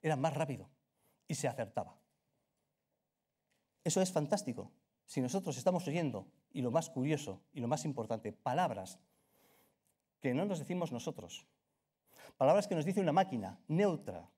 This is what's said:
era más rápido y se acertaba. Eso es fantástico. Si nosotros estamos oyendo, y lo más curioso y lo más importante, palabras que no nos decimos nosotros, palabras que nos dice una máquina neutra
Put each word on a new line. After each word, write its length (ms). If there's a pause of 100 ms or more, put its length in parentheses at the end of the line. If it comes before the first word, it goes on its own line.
era 120
más 200
rápido 340 (580)
y 60
se 140
acertaba. 500 (1900)
Eso 160
es 120
fantástico. 600 (360)
Si 140
nosotros 360
estamos 300
oyendo, 400 (240)
y 100
lo 80
más 220
curioso 500 (100)
y 100
lo 60
más 180
importante, 460
palabras 680 (1200)
que 160
no 100
nos 140
decimos 320
nosotros, 560 (920)
palabras 300
que 80
nos 100
dice 160
una 100
máquina 560
neutra 680